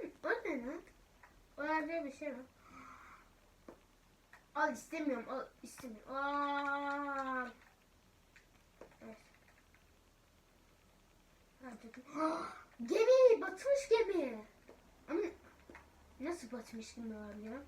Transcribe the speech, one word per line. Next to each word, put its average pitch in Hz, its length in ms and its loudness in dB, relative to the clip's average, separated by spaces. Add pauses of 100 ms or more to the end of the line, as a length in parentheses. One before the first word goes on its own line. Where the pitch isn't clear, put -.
mı? 311 60 -10 (140)
Orada 427 260 0
ne? 277 300 -4 (800)
Orada 311 480 -2
bir 269 60 -6
şey 294 180 -8
var. 254 160 -10 (2000)
Al, 302 180 4
istemiyorum. 269 560 -2
Al, 254 160 -6 (180)
istemiyorum. 240 520 -14
Al. 285 1300 -2 (1500)
Evet. 226 160 -14 (2500)
Hadi. 226 280 -16 (640)
<gasps> - 60 -18 (280)
Gemi, 453 520 10
batmış 508 480 0
gemi. 330 560 4 (640)
Ama 339 120 0 (1000)
nasıl 294 320 -8
batmış 226 440 -12
gemi 226 200 -10
olabilir? 214 420 -12 (100)